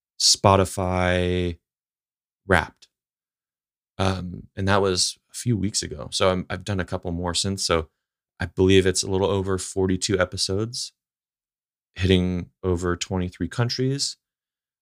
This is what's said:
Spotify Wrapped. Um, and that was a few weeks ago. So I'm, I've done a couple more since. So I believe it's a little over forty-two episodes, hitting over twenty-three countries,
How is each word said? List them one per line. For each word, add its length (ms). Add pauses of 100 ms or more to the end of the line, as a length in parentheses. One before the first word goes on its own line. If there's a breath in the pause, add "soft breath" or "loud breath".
(200)
Spotify 1400 (880)
Wrapped. 400 (1120)
Um, 560
and 120
that 140
was 380 (120)
a 40
few 200
weeks 280
ago. 280
So 200
I'm, 180
I've 140
done 160
a 60
couple 260
more 240
since. 280
So 260 (500)
I 80
believe 400
it's 160
a 80
little 180
over 300
forty-two 600
episodes, 720 (1040)
hitting 560 (140)
over 320
twenty-three 540
countries, 680 (640)